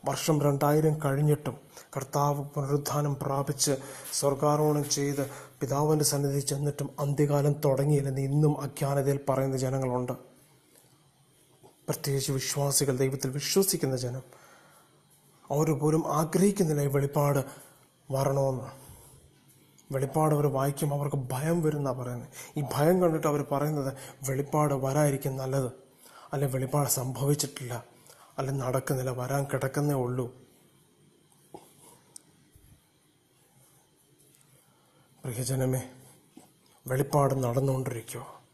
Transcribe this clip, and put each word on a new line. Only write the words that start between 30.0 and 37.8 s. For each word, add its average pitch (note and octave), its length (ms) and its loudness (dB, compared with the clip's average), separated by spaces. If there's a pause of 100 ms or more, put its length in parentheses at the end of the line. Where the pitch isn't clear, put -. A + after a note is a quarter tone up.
ഉള്ളൂ. B2 220 -4 (4000)
പ്രിയജനമേ, C3 600 -2 (1000)
വെളിപ്പാട് C3+ 500 2 (100)
നടന്നുകൊണ്ടിരിക്കുക. B2 800 -2 (280)